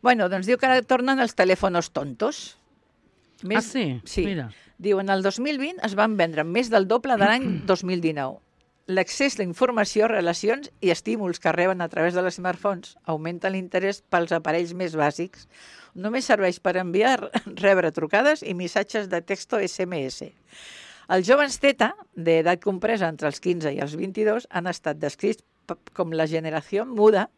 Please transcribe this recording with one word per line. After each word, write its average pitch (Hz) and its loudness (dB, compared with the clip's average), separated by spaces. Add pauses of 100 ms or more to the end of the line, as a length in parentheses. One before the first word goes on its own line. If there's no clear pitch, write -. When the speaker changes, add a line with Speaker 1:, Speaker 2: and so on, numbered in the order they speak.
Speaker 1:
Bueno, 226 4
doncs 190 -4
diu 240 2
que 262 2
ara 254 6
tornen 254 2
els 240 0
telèfonos 185 2
tontos. 143 -4 (960)
Més 196 -2
Speaker 2:
Ah, 226 2
sí? 156 -4
Speaker 1:
Sí. 185 -4
Speaker 2:
Mira. 143 -6 (260)
Speaker 1:
Diu, 190 0
en 196 -4
el 190 2
dos 196 -2
mil 285 -2
vint 311 -6 (100)
es 196 -4
van 214 2
vendre 160 0
més 214 -2
del 196 4
doble 233 0
de 196 4
l'any 240 2 (120)
Speaker 2:
<clears throat> 139 -8
Speaker 1:
dos 185 2
mil 180 -2
dinou. 147 -4 (480)
L'accés, 190 -2
la 202 0
informació, 214 2
relacions 214 -2 (120)
i 185 2
estímuls 202 -4
que 170 2
reben 180 0
a 165 -4
través 170 0
de 180 0
les 180 -2
smartphones 180 -4 (120)
augmenta 165 -4
l'interès 190 -4
pels 170 0
aparells 170 -2
més 180 -6
bàsics. 151 -2 (480)
Només 220 -6
serveix 196 2
per 180 0
enviar, 196 0 (100)
<laughs> - -18 (200)
rebre 185 6
trucades 220 2
i 196 -6
missatges 185 -4
de 175 -2
texto 202 -4
S 196 -2
M 180 -4
S. - -10 (760)
Els 185 2
joves 269 4
Teta, 277 4 (240)
d'edat 165 2
compresa 202 0
entre 160 -4
els 135 -8
quinze 175 -2
i 143 -4
els 147 -4
vint-i-dos, 208 -2
han 175 -4
estat 160 -4
descrits 170 -4 (260)
p-, - -8 (180)
com 175 -4
la 160 2
generació 160 -4
muda 214 6 (100)